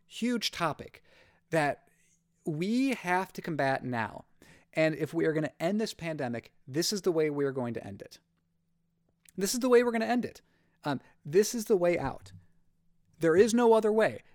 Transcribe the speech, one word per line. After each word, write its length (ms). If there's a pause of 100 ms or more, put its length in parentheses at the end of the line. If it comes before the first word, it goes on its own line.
huge 440
topic 520 (480)
that 340 (600)
we 500
have 380
to 80
combat 440
now. 400 (480)
And 240
if 180
we 120
are 60
gonna 280
end 200
this 140
pandemic, 560 (160)
this 260
is 100
the 100
way 180
we 140
are 80
going 220
to 120
end 160
it. 160 (1160)
This 180
is 60
the 80
way 160
we're 80
gonna 140
end 180
it. 160 (440)
Um, 160 (240)
this 300
is 120
the 100
way 220
out. 340 (880)
There 160
is 180
no 200
other 180
way, 300 (120)